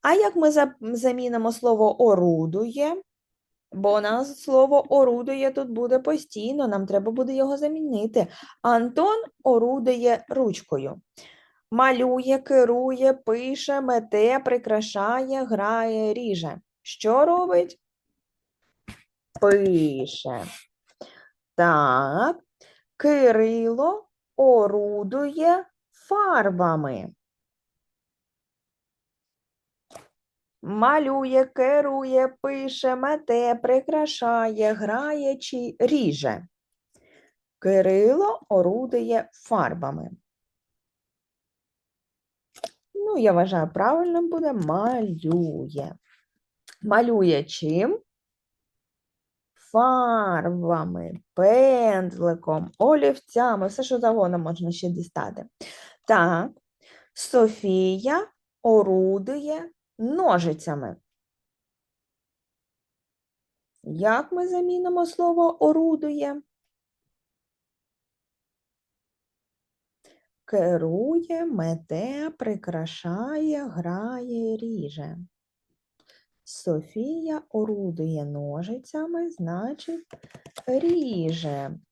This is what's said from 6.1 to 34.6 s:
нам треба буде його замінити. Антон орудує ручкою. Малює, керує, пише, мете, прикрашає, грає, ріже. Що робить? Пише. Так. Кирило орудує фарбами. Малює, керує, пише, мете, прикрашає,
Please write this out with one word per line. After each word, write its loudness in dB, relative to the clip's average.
нам -2
треба -2
буде -2
його 0
замінити. -2
Антон 2
орудує 2
ручкою. -4
Малює, 2
керує, 4
пише, -4
мете, 2
прикрашає, -2
грає, -2
ріже. -6
Що 2
робить? 0
Пише. 2
Так. 2
Кирило 2
орудує 2
фарбами. -2
Малює, 2
керує, 0
пише, -4
мете, 0
прикрашає, 0